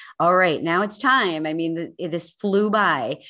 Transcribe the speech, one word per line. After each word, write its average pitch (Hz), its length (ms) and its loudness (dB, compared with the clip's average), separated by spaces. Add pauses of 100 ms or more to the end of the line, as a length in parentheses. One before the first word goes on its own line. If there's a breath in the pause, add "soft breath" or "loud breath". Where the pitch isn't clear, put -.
(200 loud breath)
All 175 160 4
right, 180 260 2
now 170 200 0
it's 208 160 -6
time. 202 480 0
I 156 80 -4
mean, 165 440 -4
th-, 175 140 -6
this 165 200 -8
flew 202 400 0
by. 156 460 0 (120 loud breath)